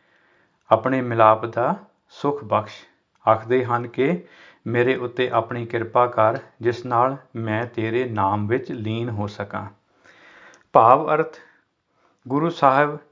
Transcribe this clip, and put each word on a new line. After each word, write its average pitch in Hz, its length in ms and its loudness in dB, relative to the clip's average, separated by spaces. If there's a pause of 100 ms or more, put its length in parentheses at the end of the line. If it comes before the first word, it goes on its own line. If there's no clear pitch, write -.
(720)
ਆਪਣੇ 127 300 2
ਮਿਲਾਪ 113 460 4
ਦਾ 123 300 -2 (320)
ਸੁਖ 143 360 -6
ਬਖਸ਼। 107 400 -4 (440)
ਆਖਦੇ 113 360 2
ਹਨ 120 220 -4
ਕਿ 147 380 -2 (420)
ਮੇਰੇ 123 300 2
ਉੱਤੇ 123 340 -4
ਆਪਣੀ 117 360 -2
ਕਿਰਪਾ 120 400 0
ਕਰ, 113 320 2 (220)
ਜਿਸ 117 260 -2
ਨਾਲ 127 300 0 (200)
ਮੈਂ 113 300 -4
ਤੇਰੇ 117 380 -4
ਨਾਮ 104 420 -2
ਵਿੱਚ 131 260 -4
ਲੀਨ 117 360 -6
ਹੋ 104 180 -6
ਸਕਾਂ। 101 400 -10 (1040)
ਭਾਵ 143 420 6
ਅਰਥ, 160 220 -4 (920)
ਗੁਰੂ 151 220 0
ਸਾਹਿਬ 147 480 2 (140)